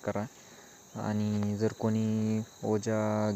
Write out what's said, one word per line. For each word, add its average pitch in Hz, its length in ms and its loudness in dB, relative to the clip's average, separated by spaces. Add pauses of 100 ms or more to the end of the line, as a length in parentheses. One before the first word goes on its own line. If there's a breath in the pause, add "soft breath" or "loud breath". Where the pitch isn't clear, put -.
करा 104 220 -2 (680 loud breath)
आणि 104 640 0
जर 110 140 2
कोणी 110 680 2 (240)
ओजा 107 720 2